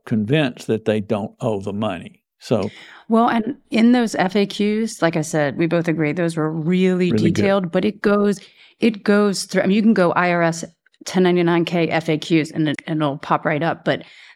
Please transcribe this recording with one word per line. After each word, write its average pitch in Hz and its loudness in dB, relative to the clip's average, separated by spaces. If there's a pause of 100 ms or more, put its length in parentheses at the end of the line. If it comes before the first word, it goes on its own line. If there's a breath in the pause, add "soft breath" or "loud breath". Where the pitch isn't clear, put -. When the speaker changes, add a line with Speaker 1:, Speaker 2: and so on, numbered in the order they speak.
Speaker 1:
convinced 120 -2
that 110 -2
they 107 2
don't 104 -4
owe 110 -4
the 101 -8
money. 101 -8 (160)
So 107 -2 (380 loud breath)
Speaker 2:
Well, 226 2
and 233 -2 (140)
in 233 2
those 240 2
F 185 0
A 202 2
Qs, 214 -4
like 165 0
I 160 0
said, 147 -2
we 170 0
both 170 0
agree 156 0
those 170 -2
were 156 -2
really 180 0
Speaker 1:
Really - 0
good. - 0
Speaker 2:
detailed, 196 0
but 185 0
it 208 -4
goes, 202 0 (400 loud breath)
it 220 0
goes 208 2
through, 190 0
I - 0
mean, 196 2
you 226 2
can 220 6
go 175 2
I 180 2
R 175 2
S 165 0 (400)
ten - 0
ninety-nine 175 4
K 170 0
F 165 -2
A 156 2
Qs 156 0
and 156 0
it, - -4
and 156 -2
it'll 147 -2
pop - -2
right 151 0
up, 160 -4
but 143 -2 (340 loud breath)